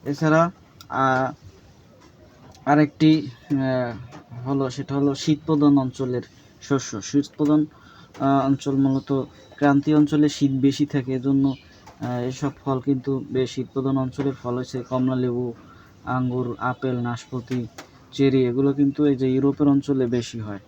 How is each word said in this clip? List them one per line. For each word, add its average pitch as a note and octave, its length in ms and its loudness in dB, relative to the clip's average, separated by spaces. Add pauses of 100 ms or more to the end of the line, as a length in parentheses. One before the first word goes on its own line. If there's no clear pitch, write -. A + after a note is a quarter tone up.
এছাড়া, D#3 380 2 (480)
আহ, C3 380 0 (1400)
আরেকটি, D3+ 440 4 (120)
আহ, C3 680 -4 (520)
হলো, C3+ 260 -2
সেটা C#3 240 -10
হলো C#3 200 0
শীতপ্রধান D3 640 4
অঞ্চলের B2+ 460 -4 (380)
শস্য। B2 400 -2
শীতপ্রধান, D3 580 0 (580)
আহ, C#3 280 2
অঞ্চল C#3 300 0
মূলত C3+ 340 0 (460)
ক্রান্তীয় C#3+ 400 4
অঞ্চলে D3 320 4
শীত C#3 240 0
বেশি C#3 340 2
থাকে, C3 280 -4
এজন্য, C3+ 300 2 (560)
আহ, B2 200 -4
এসব C3 320 -4 (120)
ফল C3+ 160 -2
কিন্তু C3+ 520 -2
বেশ B2+ 180 -2
শীতপ্রধান C3+ 480 -4
অঞ্চলের C3 340 -4
ফল B2 260 -6
হচ্ছে B2+ 240 -8
কমলা C3 320 -2
লেবু, B2 320 -2 (580)
আঙ্গুর, B2+ 540 -4
আপেল, B2+ 420 -4
নাশপাতি, A#2+ 600 -6 (520)
চেরি, C3+ 340 4
এগুলো C3+ 260 2
কিন্তু C#3 320 0
এই C#3 120 2
যে C3 140 -2
ইউরোপের C#3 380 2
অঞ্চলে C#3 380 2
বেশি A#2+ 340 -4
হয়। G#2 260 -10